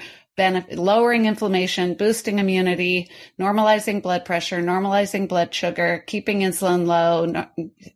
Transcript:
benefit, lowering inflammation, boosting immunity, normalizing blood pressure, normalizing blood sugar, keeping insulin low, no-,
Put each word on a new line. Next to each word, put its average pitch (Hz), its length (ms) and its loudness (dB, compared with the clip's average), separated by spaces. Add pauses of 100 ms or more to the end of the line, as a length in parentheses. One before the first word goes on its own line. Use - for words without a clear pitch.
(360)
benefit, 185 420 0
lowering 226 480 4
inflammation, 185 680 0
boosting 208 460 0
immunity, 180 680 0 (300)
normalizing 208 640 2
blood 180 240 -2
pressure, 175 360 -4
normalizing 196 680 0
blood 175 240 0
sugar, 175 540 -2
keeping 208 320 -4
insulin 180 480 0
low, 170 380 2
no-, - 440 -6 (260)